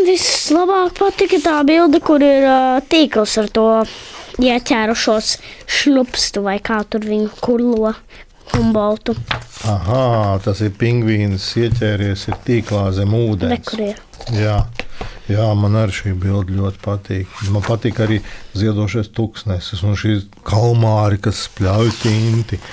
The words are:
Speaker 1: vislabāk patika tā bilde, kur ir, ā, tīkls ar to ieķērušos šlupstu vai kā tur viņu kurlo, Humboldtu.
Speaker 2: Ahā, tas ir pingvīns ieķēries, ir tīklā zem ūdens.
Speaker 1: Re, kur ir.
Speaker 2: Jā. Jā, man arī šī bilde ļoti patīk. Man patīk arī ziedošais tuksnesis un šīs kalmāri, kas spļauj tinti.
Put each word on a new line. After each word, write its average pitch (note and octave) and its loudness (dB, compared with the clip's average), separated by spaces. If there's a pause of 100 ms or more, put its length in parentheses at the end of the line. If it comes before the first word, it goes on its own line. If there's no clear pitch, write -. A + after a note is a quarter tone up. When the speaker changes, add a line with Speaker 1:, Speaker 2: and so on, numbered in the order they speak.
Speaker 1:
vislabāk F4+ 2
patika F#4+ 2
tā D#4 2
bilde, D#4+ 4
kur D4 4
ir, C#4 6
ā, C4 6 (220)
tīkls B3+ 2
ar G#3 0
to A3 2 (680)
ieķērušos A#3 0 (300)
šlupstu - 0
vai G3 -2
kā A3 -2
tur G#3+ -4
viņu G#3+ -2
kurlo, A#3 0 (520)
Humboldtu. A3 0 (480)
Speaker 2:
Ahā, G#2+ 0
tas G2+ -4
ir G#2 0
pingvīns A2 0
ieķēries, G#2+ -2
ir - -6
tīklā G#2 0
zem G2 0
ūdens. A2 0
Speaker 1:
Re, A#3 -2
kur - -8
ir. - -8 (220)
Speaker 2:
Jā. G#2+ 0 (640)
Jā, G#2 0
man G#2 2
arī A2 0
šī G2 -4
bilde F#2+ -2
ļoti G2 -4
patīk. G2+ -6 (200)
Man G#2 0
patīk A2 -2
arī A2 2 (380)
ziedošais G#2 -2
tuksnesis G#2 -6
un G#2 2
šīs G#2 0 (240)
kalmāri, A2 2
kas - -2
spļauj G#2+ 0
tinti. A2 0 (160)